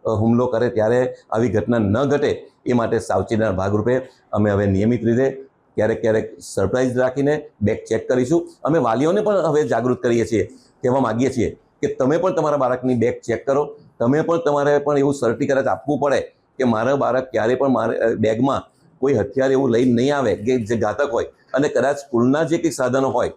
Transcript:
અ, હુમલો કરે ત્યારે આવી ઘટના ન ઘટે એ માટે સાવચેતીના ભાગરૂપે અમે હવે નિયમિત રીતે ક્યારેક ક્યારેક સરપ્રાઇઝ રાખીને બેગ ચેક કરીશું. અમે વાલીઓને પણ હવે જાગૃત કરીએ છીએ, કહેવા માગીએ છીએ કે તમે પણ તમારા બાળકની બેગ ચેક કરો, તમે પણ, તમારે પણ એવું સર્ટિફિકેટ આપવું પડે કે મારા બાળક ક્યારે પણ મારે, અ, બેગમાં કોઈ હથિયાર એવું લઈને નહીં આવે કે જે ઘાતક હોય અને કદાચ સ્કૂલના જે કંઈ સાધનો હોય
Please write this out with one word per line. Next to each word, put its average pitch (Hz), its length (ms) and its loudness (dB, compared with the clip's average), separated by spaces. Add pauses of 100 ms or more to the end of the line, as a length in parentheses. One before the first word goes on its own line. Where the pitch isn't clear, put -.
અ, 117 40 -4
હુમલો 113 380 2
કરે 113 220 0
ત્યારે 120 460 0 (160)
આવી 113 180 0
ઘટના 107 280 -2
ન 107 260 2
ઘટે 139 480 -2 (140)
એ 123 80 0
માટે 113 260 0
સાવચેતીના 104 520 -2
ભાગરૂપે 104 500 0 (300)
અમે 104 200 2
હવે 101 140 2
નિયમિત 104 400 0
રીતે 120 420 0 (280)
ક્યારેક 110 260 0
ક્યારેક 110 380 -2
સરપ્રાઇઝ 120 580 -2
રાખીને 143 520 0 (120)
બેગ 107 160 0 (120)
ચેક 110 200 -4
કરીશું. 131 380 0 (160)
અમે 156 160 2
વાલીઓને 147 420 0
પણ 214 140 0
હવે 151 320 2
જાગૃત 120 340 0
કરીએ 117 240 2
છીએ, 104 180 0 (380)
કહેવા 127 180 0
માગીએ 120 300 0
છીએ 101 200 -2 (320)
કે 214 60 -2
તમે 151 300 0
પણ 180 160 0
તમારા 151 240 0
બાળકની 127 380 0
બેગ 120 240 0
ચેક - 280 -4
કરો, 143 300 -2 (220)
તમે 135 220 2
પણ, 165 160 0
તમારે 147 400 2
પણ 143 200 0
એવું 139 160 2
સર્ટિફિકેટ 127 540 0
આપવું 120 320 -2
પડે 135 200 2 (380)
કે 131 60 -2
મારા 120 320 2
બાળક 123 280 0
ક્યારે 113 320 0
પણ 139 120 0
મારે, 117 300 0
અ, 113 180 0
બેગમાં 110 460 0 (380)
કોઈ 139 140 2
હથિયાર 131 380 0
એવું 135 180 2
લઈને 120 240 4
નહીં 135 240 2
આવે 110 180 0
કે 117 220 -2
જે 117 180 -2
ઘાતક 110 360 -2
હોય 104 140 0 (280)
અને 143 140 2
કદાચ 135 280 0
સ્કૂલના 131 480 0
જે 160 140 0
કંઈ 165 140 0
સાધનો 131 380 0
હોય 120 280 -2